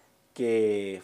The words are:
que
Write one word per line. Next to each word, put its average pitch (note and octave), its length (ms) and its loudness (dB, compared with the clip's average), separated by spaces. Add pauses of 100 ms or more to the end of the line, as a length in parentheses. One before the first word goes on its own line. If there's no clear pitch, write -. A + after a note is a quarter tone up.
(340)
que G#2 720 0